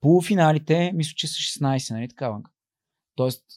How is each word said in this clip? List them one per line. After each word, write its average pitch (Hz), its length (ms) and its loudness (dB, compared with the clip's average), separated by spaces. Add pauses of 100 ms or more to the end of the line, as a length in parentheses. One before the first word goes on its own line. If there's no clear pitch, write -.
Полуфиналите, 170 920 2
мисля, 160 220 -2
че - 100 -6
са - 80 -8
шестнайсет, - 560 -4
нали 117 180 -6
така, 127 220 -8
Ванка? 104 200 -10 (680)
Тоест, 131 260 -2 (140)